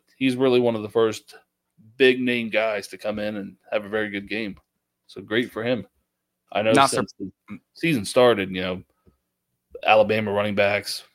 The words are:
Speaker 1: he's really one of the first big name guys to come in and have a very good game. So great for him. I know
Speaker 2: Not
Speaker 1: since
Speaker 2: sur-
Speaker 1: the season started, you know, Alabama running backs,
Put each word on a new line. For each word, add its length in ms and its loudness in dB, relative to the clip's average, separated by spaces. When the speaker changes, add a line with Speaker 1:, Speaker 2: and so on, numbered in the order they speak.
Speaker 1:
he's 180 0
really 240 4
one 160 0
of 60 -6
the 80 -10
first 460 -2
big 240 4
name 300 -2
guys 400 -2
to 80 -16
come 220 -6
in 180 -6
and 180 -12
have 140 -4
a 40 -14
very 200 -4
good 180 -8
game. 300 -8
So 140 -18
great 300 -2
for 120 -8
him. 240 -4
I 120 -2
know 80 2
Speaker 2:
Not 180 6
Speaker 1:
since 260 -4
Speaker 2:
sur- 120 -12
Speaker 1:
the 120 -16
season 280 -2
started, 460 4
you 120 -6
know, 220 -8
Alabama 460 4
running 240 0
backs, 480 -2